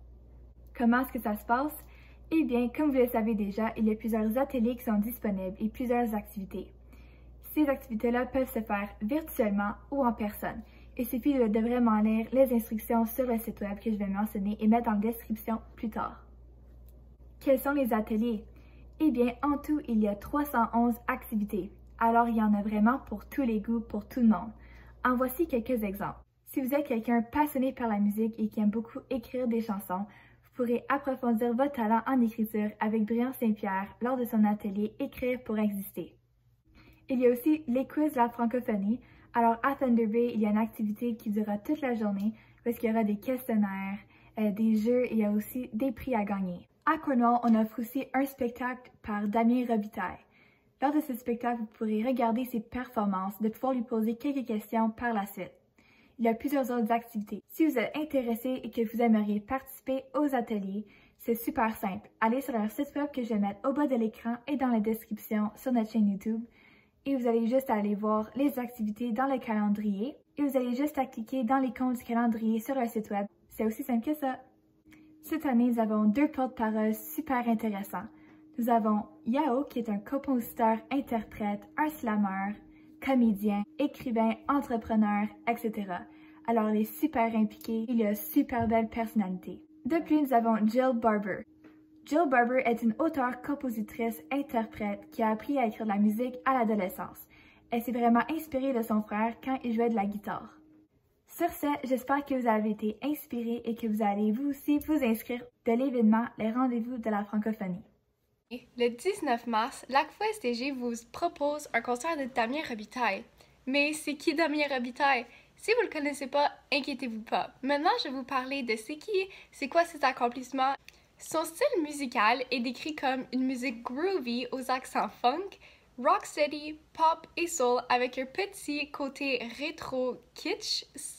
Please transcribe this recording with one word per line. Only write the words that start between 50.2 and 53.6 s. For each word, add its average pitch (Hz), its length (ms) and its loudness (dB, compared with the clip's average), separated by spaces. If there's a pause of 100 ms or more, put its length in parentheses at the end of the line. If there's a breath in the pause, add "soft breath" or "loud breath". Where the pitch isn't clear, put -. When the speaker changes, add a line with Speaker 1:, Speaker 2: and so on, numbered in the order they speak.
Speaker 1:
Lors 285 100 2
de 302 80 2
ce 269 140 -4
spectacle, 240 460 -2
vous 220 60 -4 (120)
pourrez 214 260 0
regarder 247 400 2
ses 240 160 -4
performances, 202 800 -2
de 214 80 0
pouvoir 254 240 -2